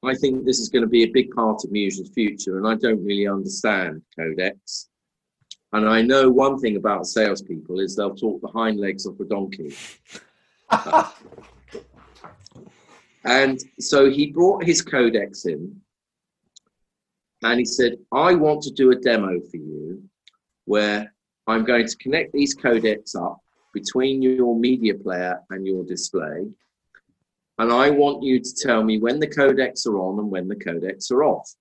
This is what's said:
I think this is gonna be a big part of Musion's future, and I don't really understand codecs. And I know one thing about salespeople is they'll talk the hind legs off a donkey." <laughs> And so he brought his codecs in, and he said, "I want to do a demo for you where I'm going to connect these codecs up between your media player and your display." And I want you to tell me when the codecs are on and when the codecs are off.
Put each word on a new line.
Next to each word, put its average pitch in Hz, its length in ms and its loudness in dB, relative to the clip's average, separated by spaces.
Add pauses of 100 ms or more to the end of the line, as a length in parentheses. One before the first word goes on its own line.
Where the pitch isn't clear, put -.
I 131 100 0
think 131 280 -2
this 123 160 0
is 113 80 -8
gonna 117 200 0
be 117 160 4
a 113 80 0
big 123 200 2
part 110 320 -2
of - 80 -10
Musion's 95 380 -4
future, 101 480 -4
and 101 100 -2
I 110 80 0
don't 110 300 0
really 101 220 0
understand 95 720 -4 (180)
codecs. 82 680 -6 (840)
And 107 160 0
I 113 140 4
know 131 280 6
one 135 300 4
thing 110 160 -2
about 98 320 -2
salespeople 92 720 -4
is 95 160 -4
they'll 98 200 -4
talk 110 260 -4
the - 80 -12
hind 110 300 -2
legs 98 260 -6
off 92 140 -12
a 98 60 -8
donkey." 95 500 -6 (960)
<laughs> - 420 0 (2000)
And 131 380 2 (160)
so 139 300 6
he 143 240 -2
brought 175 320 2
his 170 180 2
codecs 113 640 0
in, 85 340 -6 (1600)
and 117 140 2
he 123 60 2
said, 117 340 0 (140)
"I 165 240 4
want 151 280 2
to 147 80 -10
do 127 200 6
a 123 40 6
demo 107 440 0 (100)
for - 60 -16
you 78 480 -12 (640)
where 104 480 0 (340)
I'm 113 160 2
going 117 240 2
to - 100 -10
connect 151 360 -2
these 143 200 0
codecs 110 640 0
up - 240 -6 (340)
between 131 480 -2
your 127 380 2
media 117 360 2
player 90 460 -6 (100)
and 95 140 -8
your 92 200 -4
display." 85 680 -6 (1080)
And 117 120 2
I 131 180 6
want 143 340 2
you 131 160 2
to - 160 -12
tell 113 280 0
me 110 160 2
when 123 200 0
the 151 80 0
codecs 139 580 2
are 104 140 0
on 95 200 -4
and 104 100 -4
when 90 180 -6
the 85 80 -6
codecs 87 560 -8
are 131 120 4
off. - 260 0 (120)